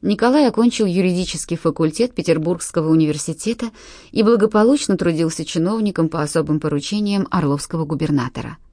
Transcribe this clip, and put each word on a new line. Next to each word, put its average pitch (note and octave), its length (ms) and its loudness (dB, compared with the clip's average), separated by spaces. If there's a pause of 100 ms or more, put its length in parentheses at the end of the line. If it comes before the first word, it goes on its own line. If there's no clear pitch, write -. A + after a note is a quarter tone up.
Николай B3 460 2
окончил A3+ 380 2
юридический F3+ 680 -2
факультет D#3+ 580 -2
Петербургского E3 760 -2
университета D#3+ 800 0 (400)
и - 100 0
благополучно A3 760 4
трудился E3 480 0
чиновником F3+ 640 0
по E3 120 -4
особым D3+ 380 0
поручениям G3 720 -2
орловского D#3 540 -2
губернатора. C#3 720 -4 (140)